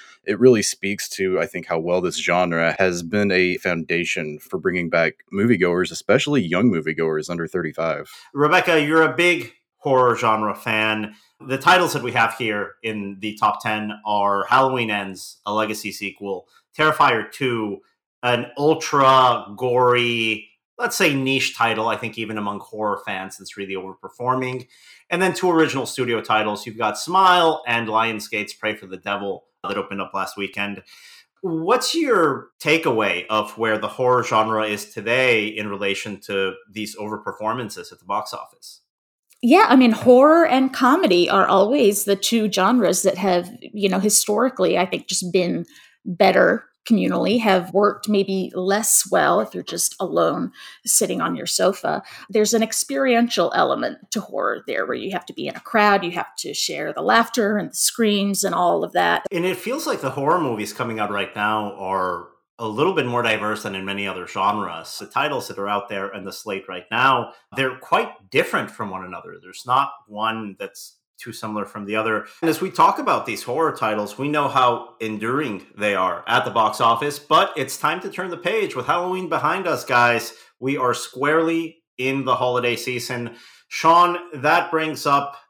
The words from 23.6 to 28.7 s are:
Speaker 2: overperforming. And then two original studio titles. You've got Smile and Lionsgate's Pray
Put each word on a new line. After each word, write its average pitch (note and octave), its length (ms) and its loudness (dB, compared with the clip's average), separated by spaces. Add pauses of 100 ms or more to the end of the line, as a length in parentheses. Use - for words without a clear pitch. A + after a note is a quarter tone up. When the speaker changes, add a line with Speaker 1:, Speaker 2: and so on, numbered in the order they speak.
Speaker 2:
overperforming. B2 920 -6 (440)
And E3+ 100 0
then F#3 140 2
two F3+ 160 2
original C#3+ 340 2
studio A#2 360 -2
titles. G#2+ 440 -2
You've A2 120 -12
got A2 200 -2
Smile F3+ 680 4
and A#2 200 0
Lionsgate's A2 640 -2
Pray G#2+ 220 -4